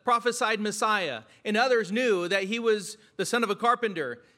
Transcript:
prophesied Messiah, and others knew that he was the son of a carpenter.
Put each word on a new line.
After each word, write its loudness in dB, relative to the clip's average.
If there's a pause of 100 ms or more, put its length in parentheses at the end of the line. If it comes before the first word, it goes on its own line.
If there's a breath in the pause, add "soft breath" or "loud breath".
prophesied 0
Messiah, -2 (240 soft breath)
and 0
others 2
knew 0
that 0
he -4
was 0 (180 soft breath)
the -4
son 0
of 0
a 0
carpenter. -2 (160 soft breath)